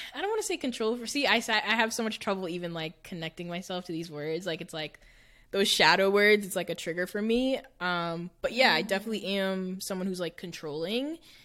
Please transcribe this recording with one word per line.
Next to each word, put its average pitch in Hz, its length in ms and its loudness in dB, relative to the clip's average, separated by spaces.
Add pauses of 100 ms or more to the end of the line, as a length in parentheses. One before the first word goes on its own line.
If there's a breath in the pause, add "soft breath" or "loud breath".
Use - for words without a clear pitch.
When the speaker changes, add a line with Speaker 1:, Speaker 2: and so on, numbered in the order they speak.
(140 loud breath)
Speaker 1:
I 269 80 -8
don't 403 80 -2
wanna 440 140 -2
say 349 140 -4
control 233 400 -2
for, 226 100 -10
see, 285 180 -2
I 208 140 4
sa-, 226 140 -4
I 214 220 2
have 226 160 2
so 226 120 -2
much 214 160 -2
trouble 190 280 -2
even, 175 280 -6
like, 160 260 -8
connecting 170 460 -8
myself 180 380 -6
to 180 60 -10
these 170 200 -6
words. 160 340 -4
Like, 165 160 -4
it's 165 140 -12
like 156 240 -8 (500 soft breath)
those 196 180 2
shadow 180 440 8
words, 208 340 6
it's 180 100 -6
like 175 140 -4
a 165 60 -2
trigger 175 320 -4
for 208 140 -4
me. 247 380 2 (200)
Um, 170 500 -2 (120)
but - 120 -2
yeah, 226 200 6
I 160 100 2
Speaker 2:
Mm. 202 40 -6
Speaker 1:
definitely 208 380 -2 (120)
am 190 440 -2
someone 185 260 -4
who's, 185 120 -4
like, 165 180 -6
controlling. 185 800 -6 (280 loud breath)